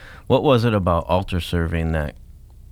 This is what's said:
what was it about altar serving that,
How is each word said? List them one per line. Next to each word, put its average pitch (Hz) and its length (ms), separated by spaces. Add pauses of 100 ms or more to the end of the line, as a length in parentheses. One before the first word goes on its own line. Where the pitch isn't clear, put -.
(280)
what 127 140
was 123 220
it 117 80
about 87 360
altar 92 320
serving 82 520
that, 76 220 (580)